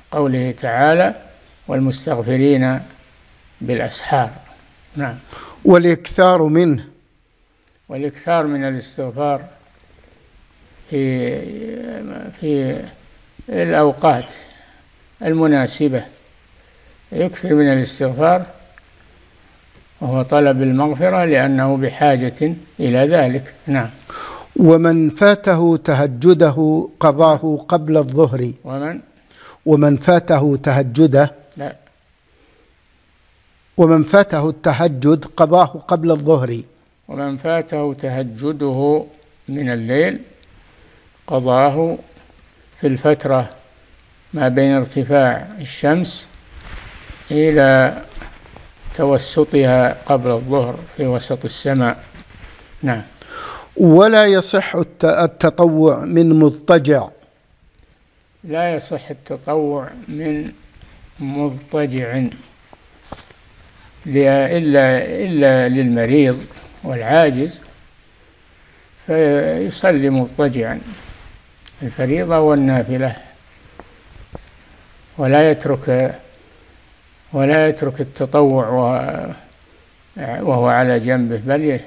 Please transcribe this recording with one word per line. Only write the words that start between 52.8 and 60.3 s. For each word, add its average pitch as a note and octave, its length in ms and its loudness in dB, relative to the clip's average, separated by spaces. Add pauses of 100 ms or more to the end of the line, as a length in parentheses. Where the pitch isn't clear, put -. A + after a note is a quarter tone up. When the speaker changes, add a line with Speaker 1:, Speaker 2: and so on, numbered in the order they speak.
Speaker 1:
نعم. A#2 200 -4 (760)
Speaker 2:
ولا G#3 500 6
يصح F#3+ 500 0
الت-، - 280 -6
التطوع D#3+ 1000 2
من E3 360 4
مضطجع. C#3+ 680 2 (1400)
Speaker 1:
لا E3+ 300 -4
يصح D3 360 -10
التطوع C#3+ 760 -6 (200)
من D3+ 440 -8 (680)